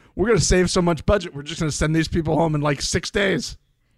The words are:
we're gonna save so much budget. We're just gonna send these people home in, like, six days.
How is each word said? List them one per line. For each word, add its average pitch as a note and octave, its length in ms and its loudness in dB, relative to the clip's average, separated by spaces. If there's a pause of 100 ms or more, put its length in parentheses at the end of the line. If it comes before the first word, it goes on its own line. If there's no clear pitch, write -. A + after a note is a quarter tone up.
(140)
we're F#3+ 120 0
gonna A3 120 4
save F3+ 320 4
so F#3 120 2
much E3+ 240 0
budget. G3 280 0
We're C#3+ 80 -10
just D#3 180 -8
gonna D#3 120 -2
send D#3 240 0
these D#3+ 120 2
people D#3+ 280 0
home D#3 180 2
in, D3 60 0
like, D3 220 -2
six - 280 -4
days. G3 460 -2 (420)